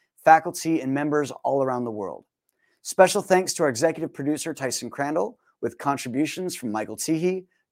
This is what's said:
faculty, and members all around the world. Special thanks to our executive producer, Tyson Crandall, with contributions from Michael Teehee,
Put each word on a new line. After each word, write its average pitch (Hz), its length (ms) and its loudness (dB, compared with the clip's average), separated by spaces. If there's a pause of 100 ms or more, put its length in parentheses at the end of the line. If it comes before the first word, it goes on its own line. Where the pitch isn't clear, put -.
(240)
faculty, 160 560 4
and 131 120 -4
members 147 380 0 (140)
all 135 180 0
around 127 220 -2
the 117 80 -4
world. 95 320 -8 (580)
Special 185 400 4
thanks 185 320 2
to 175 80 -2
our 151 60 4
executive 156 440 0
producer, 147 400 -4
Tyson 127 380 -6
Crandall, 160 480 -4 (220)
with 117 180 -4
contributions 147 800 -2
from 110 160 -6
Michael 110 240 -4
Teehee, 180 500 -2 (260)